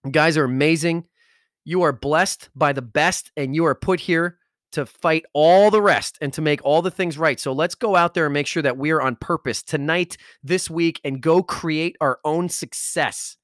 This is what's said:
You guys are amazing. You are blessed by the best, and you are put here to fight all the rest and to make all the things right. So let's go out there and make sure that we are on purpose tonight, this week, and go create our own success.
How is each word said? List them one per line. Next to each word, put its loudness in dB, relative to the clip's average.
You -6
guys 2
are 2
amazing. 0
You -2
are 2
blessed -2
by 2
the -4
best, -2
and -4
you 0
are 2
put -2
here -2
to -4
fight -2
all 6
the 4
rest 0
and -4
to -6
make 0
all 2
the -4
things -6
right. 0
So -4
let's -2
go 0
out 2
there 0
and -2
make -2
sure -4
that 0
we -2
are 2
on -2
purpose -6
tonight, -2
this -2
week, -2
and -4
go 4
create -4
our 0
own 0
success. -6